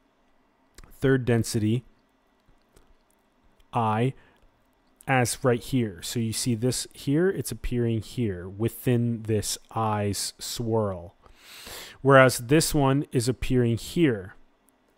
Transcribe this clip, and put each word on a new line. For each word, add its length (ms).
third 360
density 580
eye 420
as 360
right 200
here. 400
So 180
you 120
see 220
this 380
here, 380
it's 200
appearing 520
here 440
within 760
this 340
eye's 680
swirl. 760
Whereas 360
this 360
one 360
is 160
appearing 520
here, 560